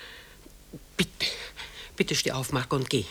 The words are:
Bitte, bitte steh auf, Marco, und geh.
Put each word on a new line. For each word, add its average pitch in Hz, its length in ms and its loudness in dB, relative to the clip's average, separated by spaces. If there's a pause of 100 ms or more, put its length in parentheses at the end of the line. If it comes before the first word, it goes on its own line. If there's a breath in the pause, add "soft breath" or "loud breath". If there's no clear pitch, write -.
(960 loud breath)
Bitte, - 300 0 (720 loud breath)
bitte - 180 4
steh - 180 4
auf, 135 200 0
Marco, 131 240 4
und 131 140 2
geh. 117 200 4